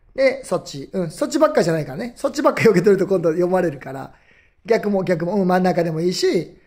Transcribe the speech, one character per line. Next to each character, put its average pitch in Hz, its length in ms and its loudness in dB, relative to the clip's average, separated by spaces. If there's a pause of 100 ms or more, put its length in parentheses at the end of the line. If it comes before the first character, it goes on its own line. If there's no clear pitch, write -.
(160)
で、 262 280 0
そ 180 140 -4
っ - 60 -4
ち。 - 280 -14
う 185 120 -4
ん。 160 80 -6
そ - 140 -4
っ - 40 -6
ち 302 100 -2
ば 302 100 6
っ 302 40 -4
か 220 100 4
じ 165 60 2
ゃ 165 40 0
な 160 60 -2
い 143 60 -6
か - 80 -12
ら 139 40 -12
ね。 240 180 -10
そ - 140 -4
っ - 20 -6
ち 294 100 -6
ば 277 100 4
っ - 20 -4
か - 100 -2
避 220 100 8
け 175 80 4
て 202 80 4
る 196 80 4
と 180 100 0
今 190 140 0
度 165 80 0
読 175 180 0
ま 180 140 0
れ 170 100 -2
る 135 80 -14
か 135 140 -14
ら。 135 200 -14 (520)
逆 208 240 0
も、 190 140 0
逆 170 220 -2
も。 180 100 -4
う 196 80 2
ん、 180 40 2
真 180 120 2
ん 185 40 0
中 175 200 2
で 165 80 -2
も 160 100 -4
い 180 80 0
い 180 40 -2
し、 320 540 -2